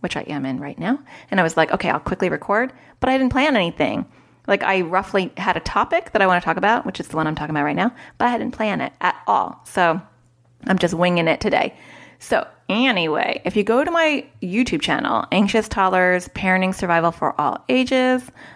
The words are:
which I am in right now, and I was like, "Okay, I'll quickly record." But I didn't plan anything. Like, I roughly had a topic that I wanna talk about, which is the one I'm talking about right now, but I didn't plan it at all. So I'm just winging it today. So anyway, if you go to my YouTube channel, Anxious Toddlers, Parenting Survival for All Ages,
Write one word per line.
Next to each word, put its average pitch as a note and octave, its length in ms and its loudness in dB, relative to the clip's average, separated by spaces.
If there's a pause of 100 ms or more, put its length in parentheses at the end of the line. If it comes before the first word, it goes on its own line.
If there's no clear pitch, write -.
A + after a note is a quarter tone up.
which - 160 -6
I - 40 -6
am C#3+ 240 -6
in C3 140 -6
right C#3+ 180 -12
now, A3 220 -2 (300)
and - 100 0
I F3 40 6
was E3 120 0
like, D#3+ 160 4
"Okay, - 180 -2
I'll - 100 0
quickly F#3 300 -2
record." G#3+ 440 -2 (260)
But C4 100 -2
I C4 80 2
didn't C4 140 2
plan C#4 240 2
anything. D#3+ 500 0 (420)
Like, G3 160 2
I F#3+ 180 2
roughly F#3 560 -2
had F#3 180 0
a E3 60 -6
topic - 500 -2
that G3+ 120 2
I F#3+ 40 4
wanna F3+ 140 4
talk E3 160 -2
about, G#3 280 2
which - 140 -8
is - 80 -8
the - 80 -8
one D#3 120 0
I'm D#3 80 -2
talking D3+ 200 -4
about D3 100 0
right D3 100 -2
now, G3+ 180 0 (240)
but A#3 100 0
I A#3+ 100 0
didn't A3+ 180 -6
plan G#3 260 -4
it - 180 -6
at - 160 0 (120)
all. B2+ 360 0
So E3 380 2 (640)
I'm F#3+ 140 2
just F#3 160 0
winging F3 320 2
it D#3+ 120 0
today. - 360 0 (420)
So - 280 -2 (220)
anyway, F#3 800 0
if G3+ 100 -2
you G#3 80 2
go A#3 220 2
to F4 60 -4
my D#4+ 340 0 (160)
YouTube F#3+ 400 -2
channel, - 500 0
Anxious G#3 380 2
Toddlers, F#3 600 2
Parenting F#3 460 0
Survival E3+ 360 2
for - 280 -4
All C#3+ 300 -2
Ages, B3+ 540 2 (320)